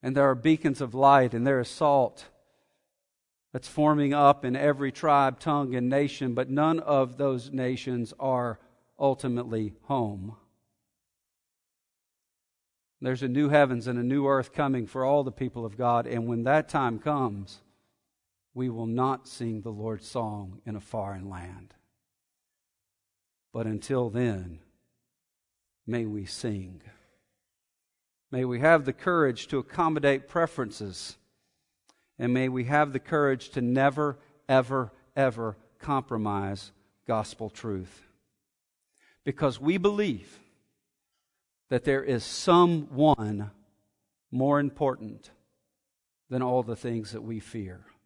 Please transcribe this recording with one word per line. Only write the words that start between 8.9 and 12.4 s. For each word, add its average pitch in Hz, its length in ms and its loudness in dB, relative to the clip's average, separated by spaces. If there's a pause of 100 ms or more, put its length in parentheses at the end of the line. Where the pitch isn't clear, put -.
ultimately 120 840 -2
home. 110 540 -4 (2750)